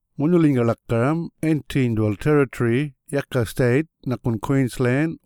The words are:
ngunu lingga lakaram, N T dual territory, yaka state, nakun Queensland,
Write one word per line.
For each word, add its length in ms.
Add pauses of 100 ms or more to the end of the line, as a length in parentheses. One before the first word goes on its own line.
(160)
ngunu 240
lingga 240
lakaram, 640 (140)
N 260
T 240
dual 240
territory, 800 (160)
yaka 320
state, 440 (180)
nakun 340
Queensland, 840